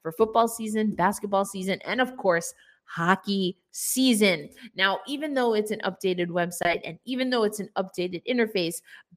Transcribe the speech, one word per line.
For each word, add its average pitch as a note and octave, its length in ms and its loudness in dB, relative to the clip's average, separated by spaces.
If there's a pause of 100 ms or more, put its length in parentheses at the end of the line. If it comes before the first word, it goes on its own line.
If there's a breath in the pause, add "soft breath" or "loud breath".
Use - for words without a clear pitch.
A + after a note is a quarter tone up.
for D#3+ 120 -6
football A3 340 4
season, A3 460 -2
basketball G3 520 0
season, F#3+ 400 -4
and G#3+ 160 -2
of B3+ 160 0
course, E3+ 380 0 (300 soft breath)
hockey F#3 760 0 (120)
season. G#3 800 2 (260 loud breath)
Now, F#3+ 320 2
even C#4+ 280 -6
though B3 180 2
it's G#3+ 180 0
an G3+ 140 -4
updated F3+ 440 -2
website F3 560 0
and E3 200 -10
even B3+ 240 -2
though B3 140 2
it's G#3 180 0
an F#3+ 160 -6
updated F3+ 500 -4
interface, A3 500 0 (400 loud breath)